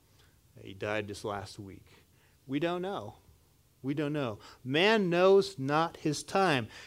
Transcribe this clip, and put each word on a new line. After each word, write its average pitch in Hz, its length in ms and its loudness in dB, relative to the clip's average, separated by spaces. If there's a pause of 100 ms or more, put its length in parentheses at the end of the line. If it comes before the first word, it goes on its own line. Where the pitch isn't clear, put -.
(640)
He 101 100 -16
died 104 340 -6
just 101 160 -12
last 101 360 -8
week. 95 260 -16 (640)
We 131 100 -4
don't 170 240 -2
know. 175 340 -8 (680)
We 135 100 -4
don't 147 200 -2
know. 127 260 -4 (240)
"Man 180 480 4
knows 190 480 4
not 151 380 0
his 151 260 -2
time." 156 440 2 (200)